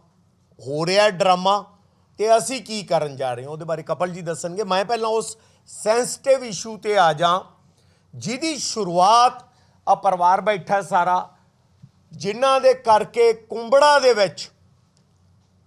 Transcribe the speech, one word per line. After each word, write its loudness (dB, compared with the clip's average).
ਹੋ -6
ਰਿਹਾ 4
ਡਰਾਮਾ 0
ਤੇ 4
ਅਸੀਂ -4
ਕੀ -10
ਕਰਨ -4
ਜਾ -4
ਰਹੇ -10
ਹਾਂ, -12
ਉਹਦੇ -12
ਬਾਰੇ -6
ਕਪਲ -4
ਜੀ -12
ਦੱਸਣਗੇ। -8
ਮੈਂ 0
ਪਹਿਲਾਂ -4
ਉਸ -4
ਸੈਂਸਿਟਿਵ -2
ਇਸ਼ੂ -10
'ਤੇ -2
ਆ 4
ਜਾਂ, 0
ਜਿਹਦੀ -6
ਸ਼ੁਰੂਆਤ 2
ਆ 4
ਪਰਿਵਾਰ 2
ਬੈਠਾ -2
ਸਾਰਾ, 0
ਜਿਨ੍ਹਾਂ 0
ਦੇ 4
ਕਰਕੇ 2
ਕੁੰਬੜਾ 2
ਦੇ 4
ਵਿੱਚ, -2